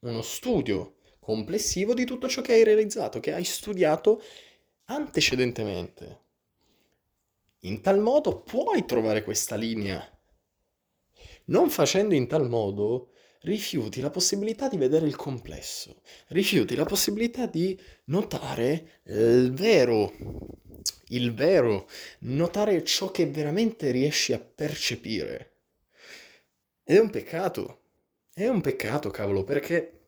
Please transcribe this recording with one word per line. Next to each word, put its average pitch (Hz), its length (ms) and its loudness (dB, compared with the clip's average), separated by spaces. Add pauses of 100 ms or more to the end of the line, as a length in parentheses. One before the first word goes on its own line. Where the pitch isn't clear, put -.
uno 117 220 -6
studio 113 760 -2 (240)
complessivo 180 760 -2
di 247 100 0
tutto 247 240 -6
ciò 254 120 -4
che 240 140 0
hai 226 100 8
realizzato, 214 560 2
che 156 120 -4
hai 175 120 -4
studiato 185 760 2 (680)
antecedentemente. 120 1300 -2 (1400)
In 101 200 -8
tal 196 200 4
modo 240 420 2
puoi 311 420 0
trovare 110 380 0
questa 107 340 -4
linea. 107 500 -4 (1400)
Non 285 240 4
facendo 190 440 2
in 127 120 2
tal 151 220 0
modo, 110 640 -2 (320)
rifiuti 147 580 -4
la 143 100 -2
possibilità 214 580 -2
di 233 80 -4
vedere 156 300 2
il 139 100 -2
complesso, - 840 -12 (260)
rifiuti 170 460 2
la 143 100 0
possibilità 226 640 -2
di 180 320 -2 (260)
notare 147 1000 -4
il 120 480 6
vero, 131 600 4 (960)
il 120 260 -2
vero, 120 540 2 (320)
notare 170 640 0
ciò - 260 -2
che 175 160 0
veramente 151 640 -2
riesci 127 420 0
a 113 60 -2
percepire. - 1160 -6 (1300)
Ed 160 120 6
è 208 40 10
un 220 100 4
peccato, - 720 -6 (500)
è 202 160 -4
un 233 120 0
peccato, 117 500 -4
cavolo, 98 340 -2
perché 143 640 -4